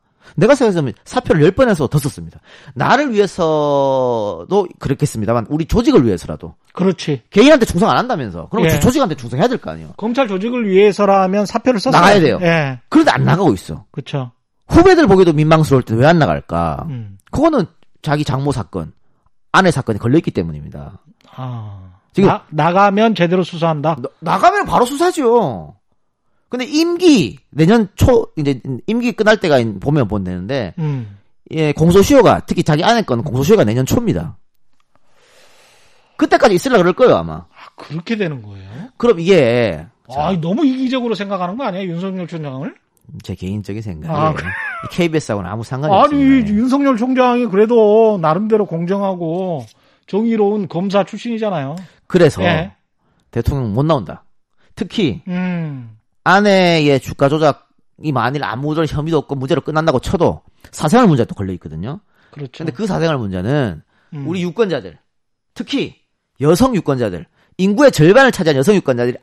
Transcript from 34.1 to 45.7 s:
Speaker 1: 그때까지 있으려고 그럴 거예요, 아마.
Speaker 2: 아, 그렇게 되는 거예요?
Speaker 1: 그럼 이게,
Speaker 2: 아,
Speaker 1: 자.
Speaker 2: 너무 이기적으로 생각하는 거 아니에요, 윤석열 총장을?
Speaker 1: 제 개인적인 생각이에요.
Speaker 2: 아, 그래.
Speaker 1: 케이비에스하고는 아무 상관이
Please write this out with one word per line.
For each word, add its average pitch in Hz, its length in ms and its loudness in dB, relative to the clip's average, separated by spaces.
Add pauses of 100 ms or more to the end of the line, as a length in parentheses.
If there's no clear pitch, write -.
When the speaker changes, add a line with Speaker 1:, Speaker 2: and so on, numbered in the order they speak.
Speaker 1:
그때까지 285 380 2
있으려고 254 260 2
그럴 175 120 2
거예요, 214 220 4
아마. 82 200 -2
Speaker 2:
아, 85 100 -14 (300)
그렇게 170 420 -8
되는 156 240 -6
거예요? 98 280 -20 (280)
Speaker 1:
그럼 220 220 2
이게, 120 640 2 (240)
Speaker 2:
아, 117 40 -16 (200)
Speaker 1:
자. 170 80 -4
Speaker 2:
너무 208 240 -2
이기적으로 254 500 -2
생각하는 196 420 -6
거 277 60 -8
아니에요, 190 260 -6
윤석열 180 380 -8
총장을? 160 480 -10 (480)
Speaker 1:
제 95 120 -10
개인적인 101 460 -8
생각이에요. 107 380 -8
Speaker 2:
아, 156 140 0
그래. 147 160 -10 (420)
Speaker 1:
케이비에스하고는 151 580 -4
아무 113 140 -8
상관이 139 300 -4